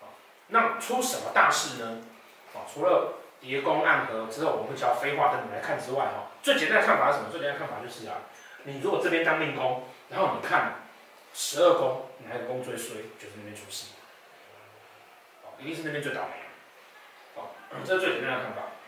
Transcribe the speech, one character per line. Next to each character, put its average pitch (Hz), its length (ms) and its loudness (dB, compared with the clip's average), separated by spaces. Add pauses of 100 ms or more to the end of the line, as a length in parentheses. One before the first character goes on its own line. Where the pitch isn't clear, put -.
好， - 80 -18 (380)
那 226 320 2
出 254 240 -2
什 - 120 0
么 - 200 -6
大 - 160 8
事 135 320 0
呢？ 113 200 -8 (520)
哦， - 180 -8
除 151 140 0
了 - 320 4 (240)
叠 131 180 -2
宫 110 240 2
暗 143 220 4
合 113 220 -4
之 147 180 -2
后， - 60 4
我 - 100 0
们 - 100 -6
会 - 20 -6
教 - 200 2
飞 143 220 -2
化 - 120 4
灯 - 240 0
来 - 80 -4
看 - 180 -2
之 127 140 -6
外， - 140 0
哈， - 260 -6 (100)
最 277 160 6
简 - 120 2
单 214 100 6
的 - 60 4
看 - 120 6
法 - 140 6
是 - 60 2
什 - 40 -4
么？ - 80 -8
最 165 100 -6
简 143 100 0
单 139 100 -4
的 - 60 -6
看 - 20 -6
法 - 160 -8
就 - 60 -10
是 - 180 -12
啊， - 140 -8 (400)
你 139 180 -10
如 196 100 0
果 165 120 2
这 170 80 4
边 165 120 4
当 160 160 4
命 147 160 0
宫， 127 320 0 (220)
然 - 100 -6
后 - 160 4
你 - 60 -4
看 - 480 0 (460)
十 - 260 -2
二 170 140 10
宫， - 340 0 (180)
哪 - 80 -10
一 123 40 -4
个 120 80 -6
宫 127 180 -4
最 - 100 -8
衰， 110 280 -8 (160)
就 - 100 -16
是 104 80 -18
那 107 80 -16
边 104 100 -12
出 - 160 -16
事。 - 180 -10 (1600)
哦， - 160 -16
一 135 60 -12
定 160 100 -8
是 160 60 -8
那 156 80 -6
边 143 120 -4
最 - 120 -6
倒 - 80 -6
霉。 - 60 -6 (1080)
哦， - 140 -12 (340)
这 190 100 2
是 190 60 2
最 131 140 2
简 120 80 -4
单 127 160 -2
的 127 60 -4
看 104 100 -8
法。 - 80 -8 (260)